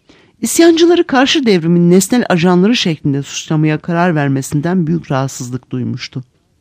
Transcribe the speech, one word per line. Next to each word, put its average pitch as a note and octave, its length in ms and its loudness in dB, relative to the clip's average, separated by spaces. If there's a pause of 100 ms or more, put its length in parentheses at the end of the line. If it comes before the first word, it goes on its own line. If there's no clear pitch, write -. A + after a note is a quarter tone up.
(400)
isyancıları E4+ 640 2
karşı C4+ 400 0
devrimin F3 440 2
nesnel G3 380 2
ajanları F#3 480 2
şeklinde D3 460 -2
suçlamaya D#3 560 -2
karar F3 360 -2
vermesinden D3 720 -2
büyük D#3+ 240 -4
rahatsızlık C3 640 -6
duymuştu. B2 520 -8 (360)